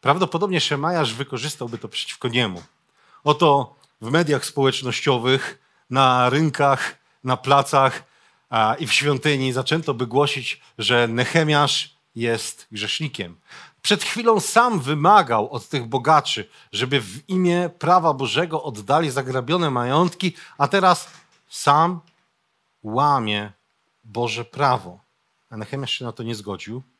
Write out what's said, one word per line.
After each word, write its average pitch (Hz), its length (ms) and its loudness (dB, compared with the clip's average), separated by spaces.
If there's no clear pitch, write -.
prawdopodobnie 170 600 0
Szemajasz 147 540 -2
wykorzystałby 120 640 -8
to - 100 -12
przeciwko - 400 -8
niemu. 110 340 -2
Oto 147 500 4
w 110 100 -8
mediach 147 340 2
społecznościowych, 131 1120 0
na 127 400 4
rynkach, 143 680 0
na 127 120 0
placach, 135 680 2
a, 113 240 2
i 156 120 -6
w 110 60 -4
świątyni 139 600 0
zaczęto 143 420 -2
by 123 120 -4
głosić, 135 540 -2
że 120 300 2
Nehemiasz 147 880 0
jest 113 580 -4
grzesznikiem. 104 640 -8
Przed - 200 0
chwilą 226 380 2
sam 226 400 2
wymagał 143 720 4
od 117 180 -10
tych 123 180 -6
bogaczy, 120 640 0
żeby 131 280 -2
w 104 280 -16
imię 180 500 0
prawa 165 360 4
Bożego 151 480 -4
oddali 139 480 -2
zagrabione 131 600 -2
majątki, 143 640 0
a 143 100 0
teraz 185 400 2
sam 165 520 2
łamie 110 680 0
Boże 113 400 -6
prawo. 113 560 -2
A 117 60 -14
Nehemiasz 131 340 -8
się - 140 -6
na 117 80 -8
to 123 100 -12
nie 117 120 -6
zgodził. 104 480 -10